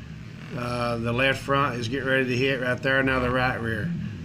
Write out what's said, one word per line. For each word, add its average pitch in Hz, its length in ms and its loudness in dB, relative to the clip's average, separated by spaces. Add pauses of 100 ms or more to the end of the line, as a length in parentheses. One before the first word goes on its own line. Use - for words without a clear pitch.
(560)
Uh, 120 420 -2
the 117 140 0
left 131 280 2
front 139 380 2
is 113 100 -4
getting 131 200 -2
ready 131 180 4
to 123 100 2
hit 135 240 2
right 123 220 0
there, 135 200 4
now 131 180 2
the 123 100 0
right 127 300 0
rear. 113 300 -2 (340)